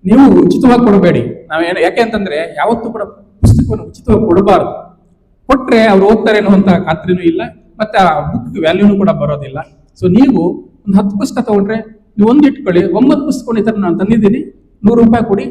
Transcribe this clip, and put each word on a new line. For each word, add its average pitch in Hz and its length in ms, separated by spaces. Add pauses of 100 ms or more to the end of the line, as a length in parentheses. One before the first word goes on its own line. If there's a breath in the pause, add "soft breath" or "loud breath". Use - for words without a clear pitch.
ನೀವು 220 400
ಉಚಿತವಾಗಿ 240 400
ಕೊಡಬೇಡಿ. 175 640
ನಾವೇನು, 170 320
ಯಾಕೆ 185 200
ಅಂತಂದ್ರೆ 185 560
ಯಾವತ್ತೂ 226 320
ಕೂಡ 214 140 (380)
ಪುಸ್ತಕವನ್ನು - 440
ಉಚಿತವಾಗಿ - 400
ಕೊಡಬಾರ್ದು. 190 760 (480)
ಕೊಟ್ರೆ 240 400
ಅವ್ರು 196 180
ಓದ್ತಾರೆ 214 320
ಅನ್ನುವಂಥ 196 300
ಖಾತ್ರಿನೂ 175 540
ಇಲ್ಲ, 165 200 (380)
ಮತ್ತೆ 214 180
ಆ 156 340
ಬುಕ್ - 280
ವ್ಯಾಲ್ಯೂನು 190 380
ಕೂಡ 185 120
ಬರೋದಿಲ್ಲ. 143 480 (440)
So 180 100
ನೀವು 208 500 (260)
ಒಂದು 196 100
ಹತ್ತು 202 200
ಪುಸ್ತಕ 262 240
ತಗೊಂಡ್ರೆ 214 360 (400)
ನೀವು 208 120
ಒಂದು 285 180
ಇಟ್ಕೊಳ್ಳಿ, 180 440
ಒಂಬತ್ತು 269 340
ಪುಸ್ತಕವನ್ನು 233 360
ಈ - 20
ಥರ 220 140
ನಾನು 180 220
ತಂದಿದ್ದೀನಿ, 214 720 (120)
ನೂರು 233 180
ರೂಪಾಯಿ 226 240
ಕೊಡಿ 208 260